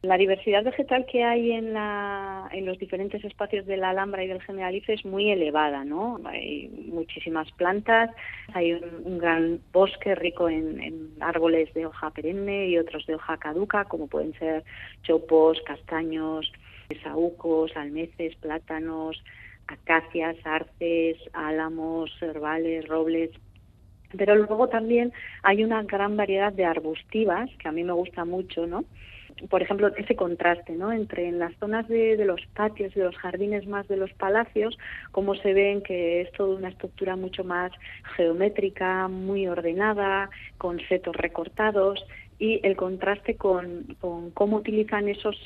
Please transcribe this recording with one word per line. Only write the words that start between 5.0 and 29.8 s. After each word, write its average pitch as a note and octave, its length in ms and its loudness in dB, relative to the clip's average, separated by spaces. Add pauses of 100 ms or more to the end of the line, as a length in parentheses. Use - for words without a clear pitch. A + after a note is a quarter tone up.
muy G3 240 0
elevada, D3+ 520 2
¿no? F#3+ 440 -4
Hay C#3 420 -8 (240)
muchísimas E3 600 -6
plantas, A3 580 4 (420)
hay E3+ 220 2
un, E3+ 80 -6 (200)
un F3 160 -4
gran E3+ 420 4 (120)
bosque G3 420 4
rico E3+ 360 0
en, D#3 320 -2
en D#3+ 280 -10 (100)
árboles E3 520 2
de D#3+ 140 -4
hoja D#3 240 -8
perenne G3 580 -2
y E3+ 80 4
otros D#3+ 300 -2
de D#3 80 -2
hoja D#3+ 240 -4
caduca, G3 480 -2
como D#3+ 200 -6
pueden D3+ 280 -4
ser D#3+ 280 -2 (420)
chopos, D#3+ 580 6
castaños, D#3+ 880 -4 (500)
saúcos, D#3+ 720 0
almeces, D#3+ 600 -6
plátanos, D#3+ 880 -6 (440)
acacias, E3 760 0
arces, E3 720 0 (160)
álamos, D#3+ 800 -2 (100)
herbales, D#3+ 680 -2
robles. E3 420 0 (880)
Pero G3+ 160 6
luego G#3+ 340 6
también A#3+ 460 2 (280)
hay G3+ 220 6
una A3 200 2
gran G3+ 340 0
variedad G3 340 2
de F#3 140 2
arbustivas, E3+ 840 0 (100)
que - 100 -8
a D#3 40 -4
mí E3 120 -2
me F3 100 -2
gusta F3 320 -2
mucho, F3 400 -4
¿no? F#3 180 -4 (680)
Por F#3 120 4
ejemplo, G3+ 340 4